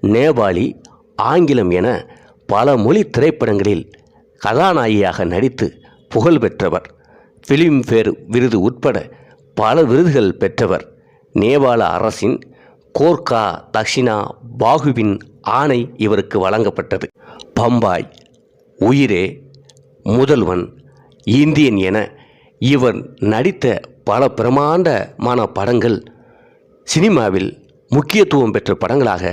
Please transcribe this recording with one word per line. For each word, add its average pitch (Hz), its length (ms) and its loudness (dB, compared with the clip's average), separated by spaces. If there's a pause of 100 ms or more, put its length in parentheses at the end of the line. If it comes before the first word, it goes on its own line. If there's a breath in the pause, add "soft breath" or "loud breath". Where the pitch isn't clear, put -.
(140)
நேபாளி, 113 520 2 (640 soft breath)
ஆங்கிலம் 139 480 2
என 98 80 0 (680 soft breath)
பல 123 320 2
மொழி 190 180 2 (120)
திரைப்படங்களில் 104 720 0 (600 soft breath)
கதாநாயகியாக 110 880 0
நடித்து 117 360 -2 (440 soft breath)
புகழ் 139 300 2
பெற்றவர். 92 440 -4 (580 soft breath)
ஃபிலிம்ஃபேர் 127 680 2 (220)
விருது 120 340 2
உட்பட 123 300 -2 (640 soft breath)
பல 127 300 2
விருதுகள் 135 500 2
பெற்றவர். 95 440 -2 (560 soft breath)
நேபாள 123 380 2 (160)
அரசின் 104 420 -2 (600 soft breath)
கோர்க்கா 135 460 0 (300)
தக்ஷிணா 113 440 -2 (420)
பாகுவின் 117 540 0 (440)
ஆணை 139 220 0 (220)
இவருக்கு 104 400 -2
வழங்கப்பட்டது. 98 640 -2 (500 loud breath)
பம்பாய், 113 480 0 (760)
உயிரே, 107 460 2 (800)
முதல்வன், 113 580 0 (760 soft breath)
இந்தியன் 143 360 2 (120)
என 101 80 0 (640 soft breath)
இவர் 123 360 0 (360)
நடித்த 151 320 -2 (420)
பல 113 140 0 (160)
பிரமாண்டமான 127 1080 0 (120)
படங்கள் 110 400 0 (960 soft breath)
சினிமாவில் 120 560 0 (420)
முக்கியத்துவம் 143 640 0
பெற்ற 101 260 -2
படங்களாக 101 520 -2